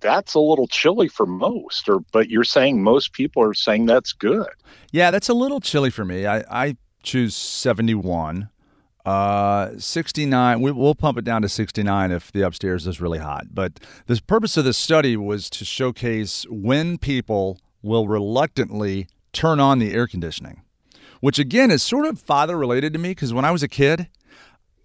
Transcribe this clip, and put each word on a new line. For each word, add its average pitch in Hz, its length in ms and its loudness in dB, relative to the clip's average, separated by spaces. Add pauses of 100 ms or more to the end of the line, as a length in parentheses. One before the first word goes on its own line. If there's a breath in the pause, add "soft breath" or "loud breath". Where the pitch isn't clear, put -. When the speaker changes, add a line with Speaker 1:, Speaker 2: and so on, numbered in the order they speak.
Speaker 1:
that's 143 340 0
a 156 60 4
little 151 260 4
chilly 185 400 2
for - 200 0
most, 95 600 -4
or, 95 120 2 (100)
but 110 180 2
you're 113 140 2
saying 131 400 2
most 120 300 4
people 139 280 -2
are 107 140 4
saying 113 320 0
that's 120 260 2
good. 165 360 -2 (420 soft breath)
Speaker 2:
Yeah, 175 220 4
that's 202 160 -2
a 247 40 2
little 262 280 0
chilly 139 300 0
for 110 140 -8
me. 92 220 -4
I, 104 240 0
I 127 260 -2 (280)
choose 120 320 0
seventy-one. 95 1120 -2 (560)
Uh, 101 720 0
sixty-nine, 127 840 0
we, 135 120 0
we'll 139 240 2
pump 139 220 0
it 117 60 -6
down 113 180 0
to 104 60 0
sixty-nine 101 600 -2
if 87 220 -4
the 98 100 0
upstairs 90 460 -2
is 85 120 -8
really 85 200 -2
hot. 73 340 -8
But 92 240 -4 (280 loud breath)
the 117 200 0
purpose 214 300 2
of 156 80 2
this 127 120 2
study 143 400 2
was 104 340 -4
to - 140 -12
showcase 117 880 -4
when 139 480 -2
people 104 600 -2 (200)
will 107 280 0
reluctantly 104 960 -2 (260)
turn 160 280 2
on 139 180 6
the 104 160 0
air 117 140 0
conditioning, 82 540 -10 (580 soft breath)
which, 135 180 0
again, 170 320 2
is 151 120 2
sort 285 240 0
of 302 120 -4
father-related 147 720 0
to 160 60 -6
me, 175 160 -6
'cause 127 180 -6
when 127 120 0
I 156 80 2
was 170 100 0
a 143 60 -2
kid, 160 400 2 (760 soft breath)